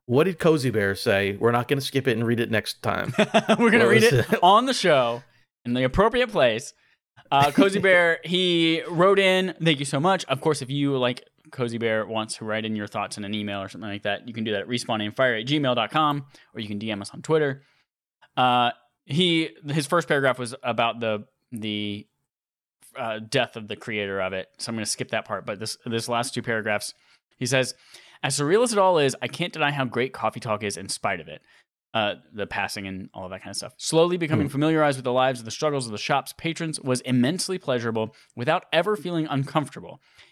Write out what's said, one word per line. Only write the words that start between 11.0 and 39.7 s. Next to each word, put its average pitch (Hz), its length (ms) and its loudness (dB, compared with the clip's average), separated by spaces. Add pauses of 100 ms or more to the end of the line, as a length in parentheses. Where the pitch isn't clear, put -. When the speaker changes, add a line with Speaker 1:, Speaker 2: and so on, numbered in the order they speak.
Speaker 2:
Cozy 120 260 -4
Bear, 110 280 0
wants 110 320 -6
to 113 80 -12
write 110 180 -2
in 110 120 -4
your 104 120 -4
thoughts 101 300 -6
in 104 80 -10
an 101 100 -8
email 101 260 -4
or 98 60 -8
something 98 220 -12
like 101 140 -10
that, 101 260 -4
you 120 40 -12
can 110 120 -6
do 110 80 -2
that 98 80 0
at 82 80 -8
respawn 113 340 -2
aim 104 80 -4
fire 127 240 2
at 110 100 -4
gmail 139 300 0
dot 113 160 0
com, 147 340 0 (280)
or 117 80 -10
you 107 80 -8
can 104 100 -6
D 110 100 -6
M 101 120 -6
us 98 120 -12
on - 80 -16
Twitter. 147 420 0 (760)
Uh, 123 340 4 (340)
he, 165 440 2 (160)
his 143 220 -2
first 170 200 0
paragraph 135 320 2
was 123 240 -8
about 117 380 0
the, 107 240 -2 (260)
the, 104 560 -6 (880)
uh, 113 220 -6
death 113 380 -2
of 107 100 -12
the 107 80 -10
creator 101 460 -4
of 92 100 -2
it, 95 160 -6 (100)
so - 120 -10
I'm 117 60 -6
gonna 110 100 -4
skip - 260 -6
that 110 140 -2
part. 98 200 -8
But 104 140 -8
this, 110 260 -10
this 113 220 -4
last 120 260 -2
two 123 80 -6
paragraphs, 107 520 -4 (440)
he 127 80 -6
says, 127 280 0 (500)
"As 139 160 -2
surreal 170 240 4
as 247 100 0
it 202 60 2
all 185 200 6
is, 135 220 2
I 123 60 -4
can't 170 260 -6
deny 151 180 0
how 143 140 -2
great 123 280 -2
Coffee - 260 -4
Talk 107 240 -4
is 101 140 -4
in 98 100 -12
spite 95 320 -4
of 78 80 -16
it." 80 140 -16 (520)
Uh, 104 220 -2 (180)
the 101 120 -6
passing 98 400 -6
and 95 280 -10
all 95 120 -14
of 92 60 -14
that 92 100 -12
kind - 100 -14
of 101 40 -12
stuff. - 220 -10
"Slowly 175 400 2
becoming 156 300 -2
Speaker 1:
Hmm. 135 40 -12
Speaker 2:
familiarized 147 460 2
with 127 80 -8
the 123 80 0
lives 127 260 2
and 113 80 -14
the 110 40 -10
struggles 143 340 -2
of 113 60 -10
the 104 60 -6
shop's 135 360 -2
patrons 165 460 -6
was 127 220 -2
immensely 135 560 0
pleasurable 113 580 -4 (200)
without 156 380 -2
ever 175 220 2
feeling 175 320 -4
uncomfortable. - 760 -4 (300)